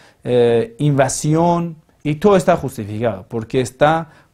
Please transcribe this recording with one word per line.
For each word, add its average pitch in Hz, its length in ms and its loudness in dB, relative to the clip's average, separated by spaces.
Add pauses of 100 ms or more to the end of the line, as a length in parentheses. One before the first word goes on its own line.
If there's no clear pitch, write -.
(220)
eh, 120 560 2
invasión, 156 1000 0 (300)
y 151 100 -2
todo 202 200 4
está 180 200 2
justificado, 107 720 -6
porque 117 340 -4
está 156 480 0 (240)